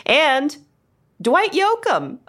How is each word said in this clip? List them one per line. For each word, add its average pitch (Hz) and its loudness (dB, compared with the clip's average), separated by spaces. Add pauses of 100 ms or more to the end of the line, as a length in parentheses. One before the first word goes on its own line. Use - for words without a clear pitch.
And 277 2 (680)
Dwight 349 0
Yoakam, 381 -2 (100)